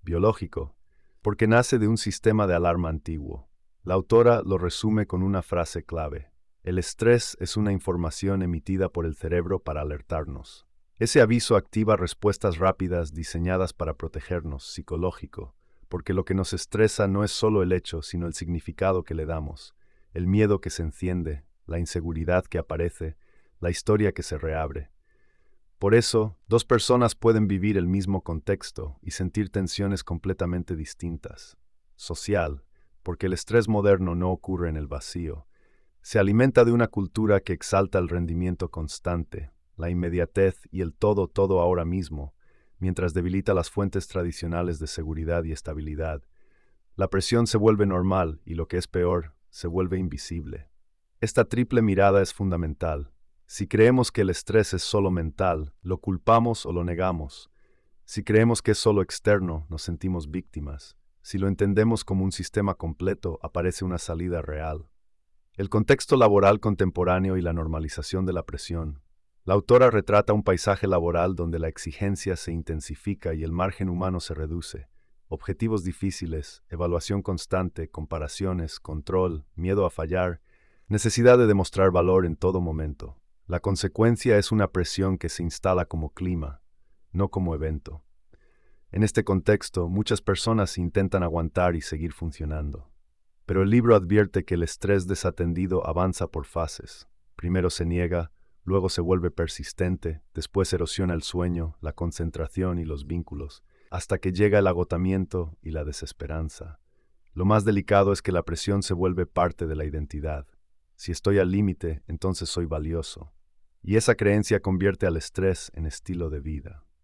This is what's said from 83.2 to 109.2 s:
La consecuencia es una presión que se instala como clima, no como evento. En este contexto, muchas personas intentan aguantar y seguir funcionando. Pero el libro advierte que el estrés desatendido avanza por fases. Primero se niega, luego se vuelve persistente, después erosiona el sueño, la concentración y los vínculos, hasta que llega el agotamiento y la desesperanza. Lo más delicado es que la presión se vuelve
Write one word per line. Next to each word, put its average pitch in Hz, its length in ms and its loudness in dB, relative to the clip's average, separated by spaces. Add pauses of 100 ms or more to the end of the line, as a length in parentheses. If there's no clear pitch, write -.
La 90 140 -4
consecuencia 110 800 2
es 101 160 2
una 107 180 2
presión 95 460 -2
que - 100 -6
se - 160 -6
instala 90 420 0
como 78 280 -6
clima, 82 480 -6 (500)
no 98 180 0
como 90 240 -2
evento. 76 500 -6 (880)
En 104 120 2
este 107 220 0
contexto, 95 640 0
muchas 104 320 0
personas 104 560 0
intentan 92 460 0
aguantar 85 520 0
y 78 60 -4
seguir 80 320 -6
funcionando. 76 760 -8 (560)
Pero 95 160 0
el 98 80 4
libro 117 280 6
advierte 95 480 2
que - 80 -4
el 85 100 0
estrés 98 420 0
desatendido 90 800 -2
avanza 87 420 0
por 73 180 -8
fases. - 640 -10 (260)
Primero 90 340 0
se - 160 -4
niega, 87 460 -2 (320)
luego 92 240 0
se 87 140 -2
vuelve 87 300 2
persistente, 85 880 -4 (120)
después - 380 -2
erosiona 87 420 -2
el 82 100 -4
sueño, 87 580 -4
la 78 100 -6
concentración 85 880 -4
y 80 60 -6
los 73 200 -8
vínculos, 78 560 -8 (280)
hasta 95 300 -4
que 95 120 -2
llega 101 280 4
el 98 80 4
agotamiento 90 920 -2
y 80 100 -10
la 78 120 -6
desesperanza. 78 960 -10 (540)
Lo 90 100 -4
más 104 220 4
delicado 101 480 4
es - 80 -2
que 98 100 -2
la 87 120 2
presión 98 400 -2
se - 100 -4
vuelve 90 320 0